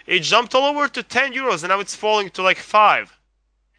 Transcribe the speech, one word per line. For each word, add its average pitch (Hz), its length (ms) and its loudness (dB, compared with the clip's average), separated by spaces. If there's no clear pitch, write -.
it 180 140 0
jumped 202 340 0
all 262 80 4
over 294 240 0
to 240 160 -6
ten 254 300 -2
euros 233 320 -4
and 185 60 -2
now 196 100 0
it's - 160 -10
falling 208 340 -2
to, 185 120 -8
like, 185 160 2
five." 175 600 2